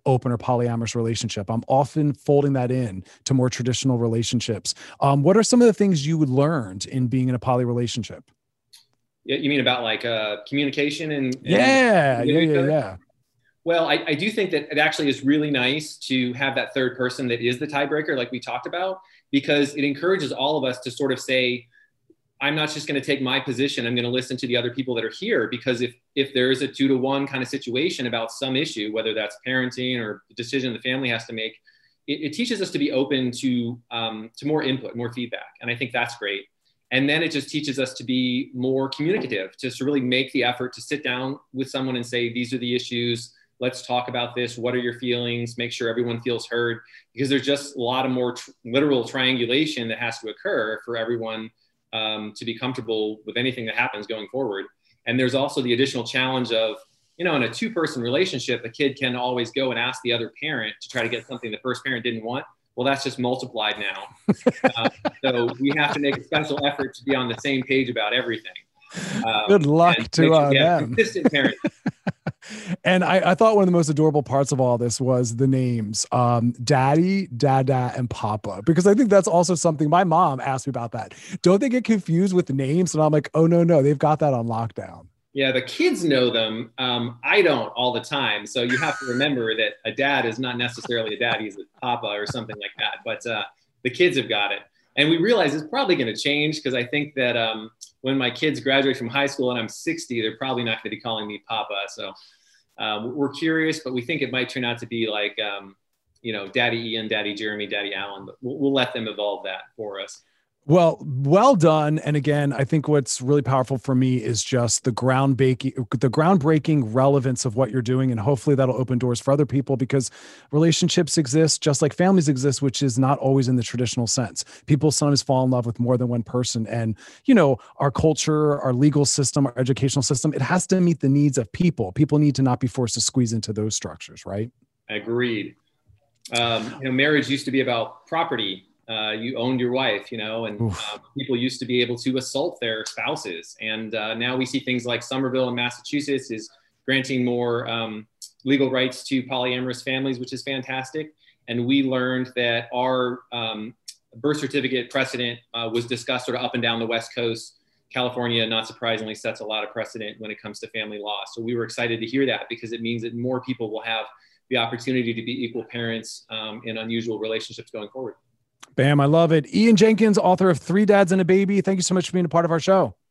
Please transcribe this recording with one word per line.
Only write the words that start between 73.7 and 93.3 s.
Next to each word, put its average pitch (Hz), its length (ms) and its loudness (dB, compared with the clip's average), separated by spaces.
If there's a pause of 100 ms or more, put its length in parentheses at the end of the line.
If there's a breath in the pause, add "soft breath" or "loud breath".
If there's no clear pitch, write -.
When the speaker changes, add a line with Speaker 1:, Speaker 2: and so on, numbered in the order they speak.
Speaker 1:
most 165 160 4
adorable 151 320 4
parts 135 300 0
of 131 80 0
all 123 180 4
this 120 220 -2
was 123 380 0
the 135 100 4
names. 120 640 0
Um, 120 420 2 (100)
Daddy, 156 640 4
Dada, 131 680 2
and 127 140 -4
Papa, 104 560 -6
because 170 200 4
I 202 80 8
think 226 160 4
that's 196 200 6
also 175 260 4
something 156 340 0
my 175 140 4
mom 160 380 2
asked 135 260 -4
me 135 40 -6
about 120 200 -6
that. 113 220 -10 (280 loud breath)
"Don't 190 200 6
they 277 80 2
get 240 160 0
confused 190 480 2
with 180 140 2
the 139 60 -4
names?" 143 400 0
And 156 80 2
I'm 151 120 6
like, 151 200 2
"Oh, 160 140 6
no, 170 160 6
no, 170 180 6
they've 143 160 4
got 151 220 2
that 147 140 2
on 117 140 -2
lockdown." 113 600 -6 (240)
Speaker 2:
Yeah, 135 220 0
the 127 80 2
kids 285 420 0
know 127 280 4
them. 113 460 -2
Um, 120 460 -4
I 185 180 4
don't 131 280 2
all 120 240 -2
the 113 80 -2
time. 110 440 -2
So 120 160 -4
you 123 160 0
have 151 220 -2
to 135 60 -10
remember 123 500 0
that 110 200 -2 (100)
a 110 60 -2
dad 139 340 0
is 113 120 -4
not 123 200 -4
necessarily 120 580 -4
a 98 40 -16
dad. 113 200 0
He's 104 180 -8
a 95 60 -14 (180)
papa 117 260 -4
or 104 200 -4
something 113 320 -8
like 101 180 -10
that. 107 280 -4
But, 113 200 -8
uh, 107 180 -4 (400)